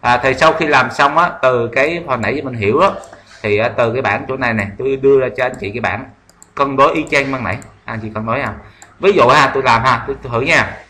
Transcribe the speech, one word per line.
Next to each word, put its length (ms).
À, 220
thì 120
sau 180
khi 140
làm 240
xong 280
á, 120
từ 260
cái 380
hồi 100
nãy 280
mình 100
hiểu 260
á, 80
thì, 160
à, 100
từ 240
cái 100
bảng 260
chỗ 80
này 180
nè, 120
tôi 180
đưa 240
ra 160
cho 80
anh 160
chị 100
cái 100
bảng 240
cân 220
đối 180
y 160
chang 220
ban 120
nãy. 140
Anh 180
chị 120
cân 120
đối 160
ha. 100
Ví 120
dụ 160
ha, 260
tôi 80
làm 200
ha, 240
tôi, 160
tôi 100
thử 80
nha. 360